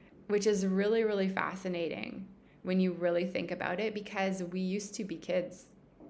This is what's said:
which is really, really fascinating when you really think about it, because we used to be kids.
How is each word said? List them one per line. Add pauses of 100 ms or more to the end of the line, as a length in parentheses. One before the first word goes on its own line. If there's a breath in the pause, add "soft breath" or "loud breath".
(280 loud breath)
which
is
really,
really
fascinating (360 loud breath)
when
you
really
think
about
it,
because
we
used
to
be
kids. (440)